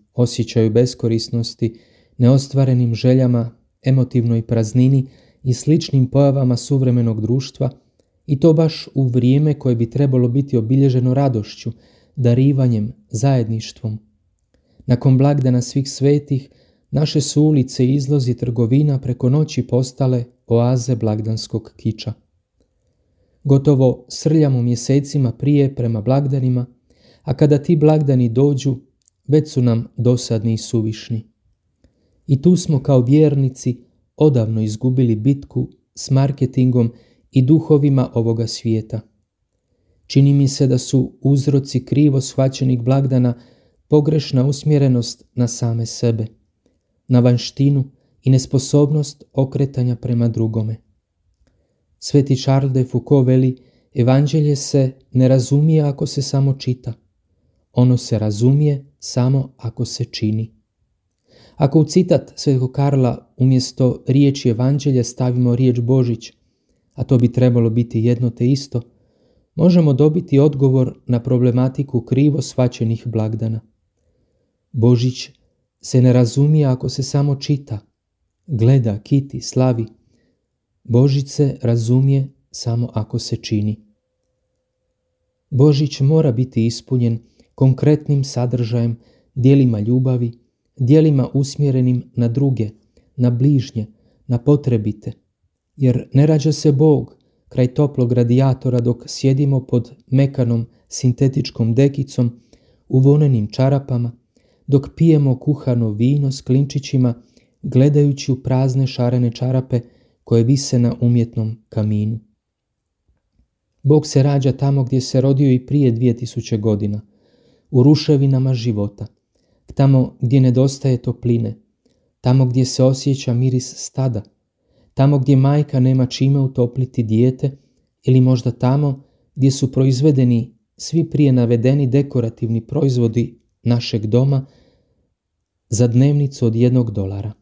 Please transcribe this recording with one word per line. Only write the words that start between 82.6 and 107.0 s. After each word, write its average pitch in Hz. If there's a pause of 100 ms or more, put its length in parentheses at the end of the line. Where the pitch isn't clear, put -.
ako 110
se -
čini. 104 (1700)
Božić 143
mora 151
biti 117
ispunjen 117 (360)
konkretnim 139
sadržajem, 120 (360)
djelima 127
ljubavi, 120 (440)
djelima 143
usmjerenim 131
na 120
druge, 117 (460)
na 123
bližnje, 120 (400)
na 123
potrebite. 117 (640)
Jer 127
ne 139
rađa 156
se 151
Bog 135 (320)
kraj 127
toplog 135
radijatora 123
dok 117
sjedimo 135
pod 123 (140)
mekanom 123 (220)
sintetičkom 127
dekicom 135 (480)
u 131
vonenim 135
čarapama, 131 (560)
dok 139
pijemo 147
kuhano 120
vino 131
s -
klinčićima, 131 (400)